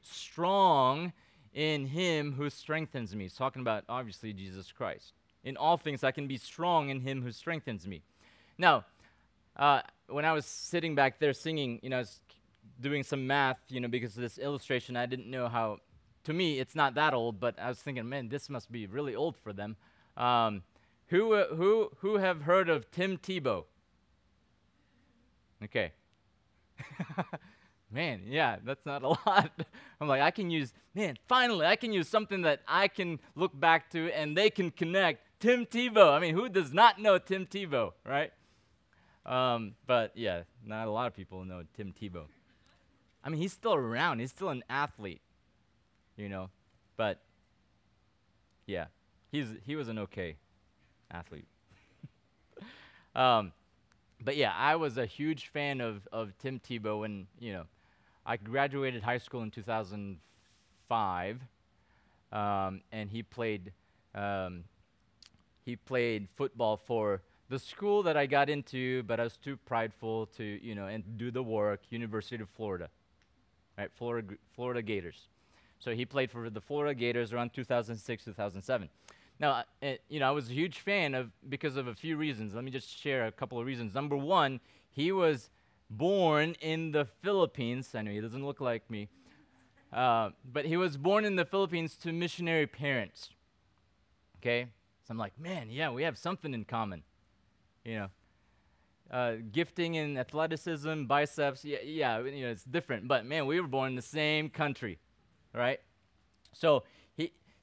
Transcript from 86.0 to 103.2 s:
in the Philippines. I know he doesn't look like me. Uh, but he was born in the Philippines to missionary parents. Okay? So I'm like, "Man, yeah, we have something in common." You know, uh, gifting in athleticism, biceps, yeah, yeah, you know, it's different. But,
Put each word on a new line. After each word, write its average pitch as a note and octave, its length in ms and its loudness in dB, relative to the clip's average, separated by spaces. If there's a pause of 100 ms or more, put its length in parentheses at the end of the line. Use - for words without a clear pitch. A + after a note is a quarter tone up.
in D#3+ 300 -2
the D3 140 4 (160)
Philippines. C3+ 720 0
I A2 80 -4
know G#2 80 -4
he G#2 100 -4
doesn't A#2+ 240 -8
look C#3 160 -6
like A#2+ 280 -2
me. G#2 200 -8 (840)
Uh, A2+ 380 2 (220)
but C#3+ 140 -2
he D#3+ 120 0
was F3 200 0
born G3 280 4
in G3 100 0
the F3 100 2
Philippines E3+ 520 -2
to E3+ 160 -6
missionary E3 540 0
parents. B2+ 640 -6 (1080)
Okay? A#2+ 300 0 (400)
So - 40 -10
I'm A2 60 -6
like, G#2+ 220 -6
"Man, D#3+ 300 -8
yeah, C#3 220 -4
we B2 120 -4
have D3+ 140 -2
something E3+ 360 -6
in A2+ 100 -6
common." G2+ 400 -6 (800)
You A2+ 120 -8
know, G#2 120 -6 (1040)
uh, B2 220 -2 (180)
gifting E3 440 -2
in D3 200 -2
athleticism, D#3 880 -2
biceps, C#3+ 640 0
yeah, C#3+ 180 -6
yeah, C3 400 0
you C3+ 220 -6
know, A#2+ 60 -4
it's G#2 120 -10
different. B2 460 -4
But, A#2+ 160 2